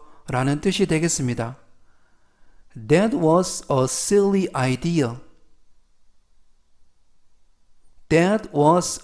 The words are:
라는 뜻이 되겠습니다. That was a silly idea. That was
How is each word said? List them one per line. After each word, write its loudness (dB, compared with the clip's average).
라는 -2
뜻이 -2
되겠습니다. -2
That 2
was 0
a 2
silly 0
idea. -2
That 2
was 2